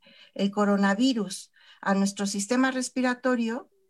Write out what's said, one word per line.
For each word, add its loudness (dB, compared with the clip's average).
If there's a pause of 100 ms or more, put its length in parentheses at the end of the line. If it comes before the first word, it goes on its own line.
(340)
el 0
coronavirus 0 (300)
a 0
nuestro 0
sistema 0
respiratorio, -2 (200)